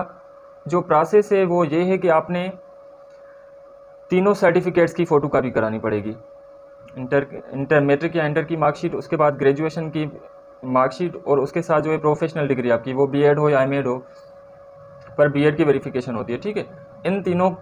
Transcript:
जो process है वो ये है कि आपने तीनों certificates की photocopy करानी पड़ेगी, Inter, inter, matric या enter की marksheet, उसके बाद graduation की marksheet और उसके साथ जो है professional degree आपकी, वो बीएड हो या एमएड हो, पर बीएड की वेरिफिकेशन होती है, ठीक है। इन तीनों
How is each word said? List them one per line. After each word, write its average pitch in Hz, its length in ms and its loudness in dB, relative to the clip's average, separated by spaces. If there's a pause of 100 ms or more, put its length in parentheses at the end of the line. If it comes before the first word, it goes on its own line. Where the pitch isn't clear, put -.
(640)
जो 170 160 0
process 175 520 2
है 196 120 4
वो 175 200 2
ये 156 180 0
है 185 140 2
कि 180 120 0
आपने 175 420 0 (1600)
तीनों 190 220 4
certificates 175 600 2
की 175 120 -2
photocopy 143 460 0
करानी 110 280 -2
पड़ेगी, 107 360 -4 (840)
Inter, 139 300 -2 (260)
inter, 139 280 2
matric 143 340 0
या 156 100 0
enter 151 180 -2
की 165 140 -6
marksheet, 151 380 -2
उसके - 200 -6
बाद 147 220 0
graduation 156 520 0
की 156 200 -4 (540)
marksheet 127 520 -2 (120)
और 143 120 2
उसके 143 220 -2
साथ 156 200 0
जो 156 100 -4
है 156 80 0
professional 151 480 -2
degree 123 220 -2
आपकी, 117 240 -2
वो 139 140 2
बीएड 147 320 2
हो 151 100 2
या 139 120 4
एमएड 135 260 -2
हो, 123 100 -2 (1200)
पर 147 120 4
बीएड 147 280 2
की 160 60 2
वेरिफिकेशन 135 520 2
होती 117 180 -6
है, 123 60 -6
ठीक 208 180 -6
है। 160 80 -4 (400)
इन 190 160 -2
तीनों 185 280 0 (120)